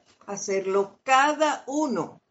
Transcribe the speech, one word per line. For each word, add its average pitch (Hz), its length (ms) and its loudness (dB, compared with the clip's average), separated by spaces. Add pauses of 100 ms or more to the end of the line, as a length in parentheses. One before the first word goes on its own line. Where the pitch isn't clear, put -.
(260)
hacerlo 196 800 -2
cada 285 640 2
uno. 240 640 -4